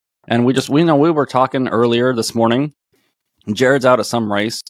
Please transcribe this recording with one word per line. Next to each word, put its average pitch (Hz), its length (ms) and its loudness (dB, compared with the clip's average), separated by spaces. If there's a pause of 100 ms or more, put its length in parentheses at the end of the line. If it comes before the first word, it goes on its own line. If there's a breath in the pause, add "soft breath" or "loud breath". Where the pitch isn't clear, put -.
(280)
And 120 180 0
we 135 60 2
just, 131 160 -2
we 147 160 2
know 165 100 2
we 147 160 2
were 147 160 -2
talking 131 400 0
earlier 120 480 0
this 113 180 -4
morning. 117 420 0 (800)
Jared's 127 320 2
out 127 140 4
at 104 80 -4
some 110 260 -4
race, 104 380 -4